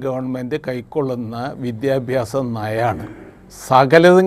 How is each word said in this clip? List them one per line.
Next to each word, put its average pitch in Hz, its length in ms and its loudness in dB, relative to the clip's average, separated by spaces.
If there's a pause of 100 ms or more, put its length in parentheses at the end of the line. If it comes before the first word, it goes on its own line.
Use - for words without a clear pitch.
ഗവൺമെൻറ് 127 520 -6 (100)
കൈക്കൊള്ളുന്ന 123 680 -6 (300)
വിദ്യാഭ്യാസ 123 680 -2 (240)
നയമാണ്. 110 500 -4 (640)
സകലതും 165 600 6